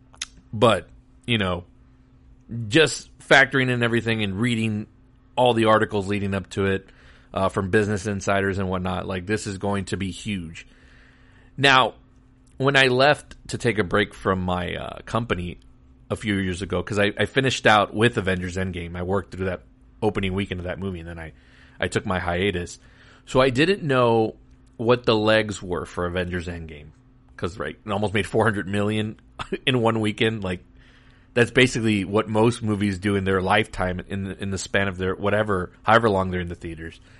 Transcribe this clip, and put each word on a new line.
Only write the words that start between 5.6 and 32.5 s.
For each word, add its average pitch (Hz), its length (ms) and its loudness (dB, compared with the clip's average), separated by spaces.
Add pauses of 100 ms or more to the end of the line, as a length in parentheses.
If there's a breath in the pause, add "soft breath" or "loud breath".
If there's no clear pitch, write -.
articles 107 420 2
leading 101 260 -2
up 92 160 -4
to 98 160 0
it, 95 220 -2 (440 soft breath)
uh, 95 160 0
from 95 220 -2
Business 104 360 2
Insiders 98 520 -2
and 95 100 -2
whatnot, 92 380 -4
like, 92 200 -6
this 104 200 -4
is 98 120 -8
going 98 280 -4
to 104 100 -6
be 95 140 -4
huge. 87 560 -10 (880 soft breath)
Now, 131 380 6 (640)
when 139 200 2
I 135 120 6
left 131 480 2 (120)
to - 100 -6
take 107 200 0
a 104 60 4
break 104 300 0
from 95 260 0
my, 90 340 -2
uh, - 300 -10
company 98 540 -4 (520)
a 101 60 -4
few 104 200 -2
years 92 240 -2
ago, 90 220 -4
'cause 101 160 -4
I, 101 180 2
I 104 100 0
finished 131 400 0
out 107 280 4
with 117 240 2
Avengers 92 380 -4
Endgame. 87 400 -6
I 90 60 -6
worked 95 300 -4
through 92 140 -6
that 90 160 -6 (400)
opening 98 320 -2
weekend 95 260 -4
of 87 40 -8
that 87 160 -6
movie, 95 180 -8
and 82 100 -14
then 85 120 -14
I, 160 120 -14 (460 soft breath)
I 190 80 -2
took - 180 -2
my 92 140 0
hiatus. 87 600 -2 (460 soft breath)
So 131 140 2
I 135 100 4
didn't 165 340 0
know 120 500 2 (420)
what 120 300 2
the 117 80 4
legs 107 480 2
were 87 240 -6
for 90 200 -4
Avengers 87 420 -4
Endgame, 78 400 -14 (480)
'cause, 90 240 -8
right, 76 260 -8
it 107 60 -4
almost 101 200 -2
made 101 140 0
four 110 160 2
hundred 98 240 0
million 104 540 -2 (220)
<laughs> - 240 -6
in 127 140 2
one 113 200 2
weekend. 107 420 0
Like, 92 220 -6 (680 soft breath)
that's 120 200 2
basically 113 520 2
what 101 240 0
most 110 320 2